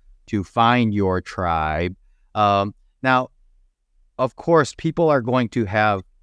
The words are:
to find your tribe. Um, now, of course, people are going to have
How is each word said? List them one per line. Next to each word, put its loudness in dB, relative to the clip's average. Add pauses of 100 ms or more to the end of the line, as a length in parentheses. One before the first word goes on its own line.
(260)
to -4
find 2
your 0
tribe. -4 (380)
Um, 0 (300)
now, 2 (880)
of -4
course, 2
people -2
are 2
going -2
to -2
have 0 (220)